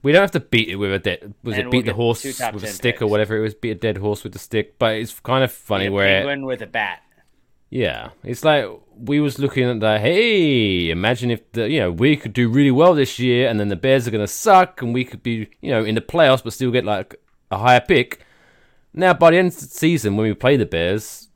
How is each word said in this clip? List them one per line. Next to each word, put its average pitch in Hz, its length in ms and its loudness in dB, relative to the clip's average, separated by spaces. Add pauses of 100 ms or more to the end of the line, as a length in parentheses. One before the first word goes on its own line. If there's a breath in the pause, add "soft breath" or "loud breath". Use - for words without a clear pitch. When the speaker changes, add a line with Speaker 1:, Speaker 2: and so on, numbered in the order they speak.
Speaker 1:
We 143 100 2
don't 175 80 8
have 196 120 2
to 151 80 -2
beat 113 280 0
it 92 80 -6
with 98 160 -2
a 98 80 -2
dead, 98 420 -6
was 110 120 -6
Speaker 2:
And 127 80 -4
Speaker 1:
it - 20 -4
Speaker 2:
we'll 123 80 -4
Speaker 1:
beat 123 80 2
the 110 120 -4
Speaker 2:
get 98 40 -6
Speaker 1:
horse 117 260 0
Speaker 2:
two 135 100 -8
top 117 220 -6
Speaker 1:
with 98 80 -10
a 110 40 -10
Speaker 2:
ten 104 80 -10
Speaker 1:
stick 120 220 -2
or - 40 -18
Speaker 2:
picks. 107 100 0
Speaker 1:
whatever 107 260 0
it 107 40 -2
was, 107 140 -4
beat 117 160 -8
a 110 40 -6
dead 107 240 -4
horse 104 240 -4
with 101 140 -14
a - 20 -14
stick, - 400 -6
but 110 160 0
it's 110 240 -8
kind 131 240 0
of 123 80 0
funny 98 360 -4
Speaker 2:
Beat - 20 -2
a 98 40 -2
Speaker 1:
where 98 260 2
Speaker 2:
penguin 139 280 -4
with 123 160 -8
a 104 40 -12
bat. 101 360 -8 (680)
Speaker 1:
Yeah, 73 400 -6 (120)
it's - 220 -10
like 147 220 2 (300)
we 127 220 -2
was 143 220 -2
looking 135 240 0
at 120 160 -2
the, 107 180 2
"Hey, 139 920 2
imagine 113 420 -2
if - 180 -8
the, 117 180 -4
you 151 120 -2
know, 90 100 0
we 123 260 2
could 113 160 -10
do 123 160 0
really 139 220 4
well 160 240 4
this 139 240 0
year, 123 300 2
and 113 100 0
then 104 80 0
the 101 80 -2
Bears 131 320 2
are 113 60 -4
gonna 104 160 -2
suck, 185 520 2
and 117 140 -4
we 127 100 -2
could - 200 -16
be, 113 240 -4 (120)
you - 120 -4
know, 110 120 2
in 110 120 -2
the 113 40 0
playoffs, 139 440 2
but 113 80 -8
still 127 180 -4
get, 120 140 0
like, 101 320 -4 (340)
a 95 80 -6
higher 123 220 6
pick." - 400 0 (760 soft breath)
Now, 180 180 4
by 165 200 6
the 175 60 4
end 185 140 2
of - 60 -18
the 139 80 -16
season, 135 500 0
when 110 120 0
we 104 60 -2
play 139 220 2
the 113 80 2
Bears 90 720 -4